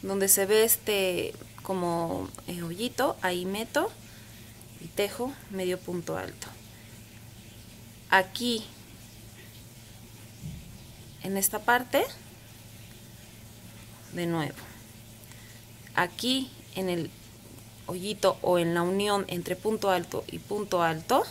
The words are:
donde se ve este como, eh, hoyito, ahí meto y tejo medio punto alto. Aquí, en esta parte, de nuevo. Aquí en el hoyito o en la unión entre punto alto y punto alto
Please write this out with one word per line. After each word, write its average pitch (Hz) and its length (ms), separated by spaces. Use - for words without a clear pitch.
donde 196 280
se 196 180
ve 214 160
este 196 720
como, 175 640
eh, 175 160
hoyito, 175 580
ahí 180 240
meto 226 460
y 165 60
tejo 208 440
medio 180 280
punto 175 380
alto. - 300
Aquí, 214 560
en 190 160
esta - 220
parte, 247 440
de 175 120
nuevo. 170 320
Aquí 254 560
en 190 140
el 175 220
hoyito 190 540
o 180 160
en 170 160
la 175 80
unión 196 460
entre 180 280
punto 208 360
alto 175 360
y 165 120
punto 196 420
alto 165 500